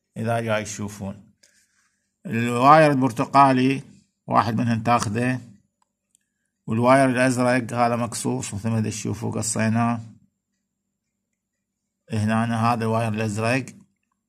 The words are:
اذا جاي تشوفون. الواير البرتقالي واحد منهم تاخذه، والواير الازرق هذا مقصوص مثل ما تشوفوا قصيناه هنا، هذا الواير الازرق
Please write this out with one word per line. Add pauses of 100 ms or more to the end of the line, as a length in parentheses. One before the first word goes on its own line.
(160)
اذا
جاي
تشوفون. (920)
الواير
البرتقالي (440)
واحد
منهم
تاخذه، (1300)
والواير
الازرق
هذا
مقصوص
مثل
ما
تشوفوا
قصيناه (2000)
هنا،
هذا
الواير
الازرق (640)